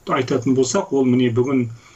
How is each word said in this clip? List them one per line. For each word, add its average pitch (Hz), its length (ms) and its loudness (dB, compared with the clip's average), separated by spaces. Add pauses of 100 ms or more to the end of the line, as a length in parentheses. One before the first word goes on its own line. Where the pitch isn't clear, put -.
айтатын 135 480 -2
болсақ, - 380 0
ол 139 140 2
міне 123 260 2
бүгін 123 380 0 (260)